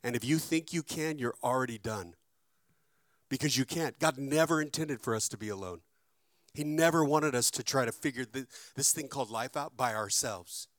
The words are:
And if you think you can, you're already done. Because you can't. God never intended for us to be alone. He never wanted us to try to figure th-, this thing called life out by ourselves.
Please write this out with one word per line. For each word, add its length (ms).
And 120
if 100
you 120
think 360
you 100
can, 340
you're 260
already 340
done. 380
Because 280
you 80
can't. 340
God 180
never 440
intended 400
for 140
us 140
to 80
be 120
alone. 320
He 100
never 400
wanted 320
us 160
to 120
try 220
to 60
figure 340
th-, 200
this 160
thing 160
called 240
life 260
out 180
by 200
ourselves. 720